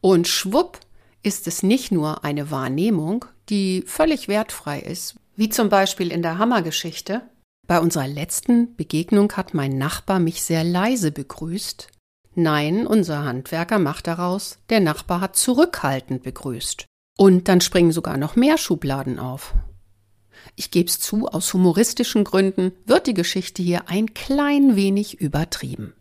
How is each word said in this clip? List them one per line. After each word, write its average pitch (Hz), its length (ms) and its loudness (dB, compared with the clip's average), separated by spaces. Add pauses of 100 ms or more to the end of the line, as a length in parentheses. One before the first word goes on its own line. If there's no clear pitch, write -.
Und 185 260 4
schwupp 277 520 -2 (420)
ist - 240 -4
es - 160 -6
nicht 226 300 2
nur 156 340 -2
eine 147 240 -4
Wahrnehmung, 156 760 -2 (240)
die 190 360 0
völlig 311 420 0
wertfrei 196 520 -4
ist, - 400 -10 (160)
wie 220 140 0
zum 214 200 0
Beispiel 196 420 2
in 170 120 -2
der 170 160 -2
Hammergeschichte. 202 840 -2 (460)
Bei 175 120 4
unserer 165 280 0
letzten 233 680 0
Begegnung 202 580 0
hat - 200 -6
mein 135 240 -2
Nachbar 156 400 -2
mich 170 240 0
sehr 165 220 0
leise 180 480 0
begrüßt. - 760 -10 (480)
Nein, 160 480 2
unser 165 380 0
Handwerker 160 560 -2
macht 156 280 -2
daraus, 180 520 -4 (100)
der 220 120 4
Nachbar 175 400 0
hat 190 160 -2
zurückhaltend 151 840 0
begrüßt. - 640 -10 (340)
Und 185 300 8
dann 180 140 6
springen 170 320 4
sogar 160 240 -4
noch 147 180 -4
mehr 285 220 4
Schubladen 135 600 -4
auf. 131 340 -8 (1040)
Ich - 120 -12
geb's 175 300 0
zu, 214 300 -4
aus - 240 -4
humoristischen 196 720 2
Gründen 190 480 0 (120)
wird 285 220 4
die 240 60 0
Geschichte 180 500 -4
hier 175 240 -2
ein 214 260 -2
klein 285 640 2
wenig 196 460 0
übertrieben. 147 800 -6